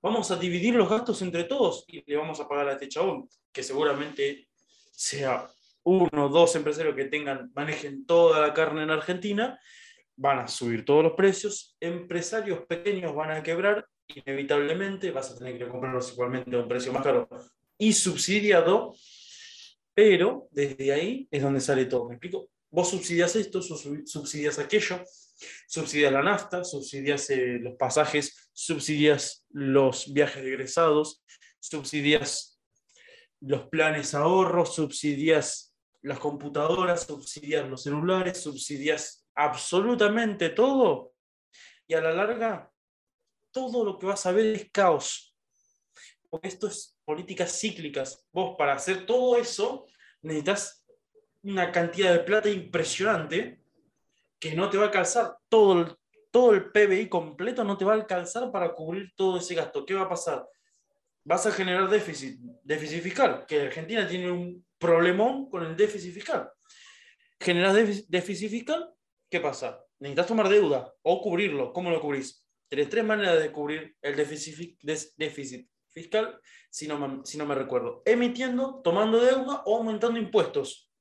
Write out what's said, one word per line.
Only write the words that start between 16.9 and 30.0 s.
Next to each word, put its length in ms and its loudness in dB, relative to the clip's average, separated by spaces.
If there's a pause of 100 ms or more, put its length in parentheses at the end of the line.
más 80 -2
caro 260 2 (480)
y 160 4
subsidiado, 1000 2 (1000)
pero 580 6
desde 420 -2
ahí 380 -2
es 120 -2
donde 180 2
sale 240 2
todo, 240 -2
¿me 60 -12
explico? 340 -10 (220)
Vos 180 2
subsidias 480 0
esto, 240 -2
sub-, 460 -10
subsidias 520 -6
aquello, 440 0 (640)
subsidias 460 2
la 100 4
nafta, 400 0
subsidias, 680 -6
eh, 280 0
los 180 -8
pasajes, 760 -2
subsidias 1000 0
los 600 2